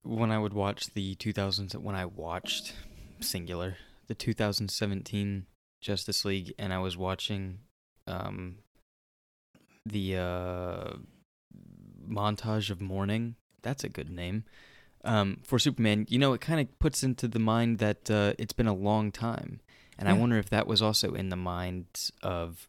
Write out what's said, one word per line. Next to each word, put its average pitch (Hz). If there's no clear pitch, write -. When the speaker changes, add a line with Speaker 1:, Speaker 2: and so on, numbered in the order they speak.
Speaker 1:
when 113
I 110
would 107
watch 101
the 95
two 107
thousands, 98
when 101
I 92
watched, 87
singular, 90
the 113
two 117
thousand 104
seventeen 101
Justice -
League, 98
and 95
I 92
was 92
watching, 95
um, 92
the, 98
uh, 90
montage 104
of 92
mourning, 101
that's 135
a -
good 76
name, 90
um, 104
for 127
Superman, 110
you 123
know, 135
it 117
kinda 156
puts -
into 127
the 110
mind 113
that, 107
uh, 104
it's -
been 117
a 107
long 104
time. -
And 101
I 98
Speaker 2:
Yeah. 107
Speaker 1:
wonder 117
if 101
that 107
was -
also 107
in 95
the 92
minds 90
of 85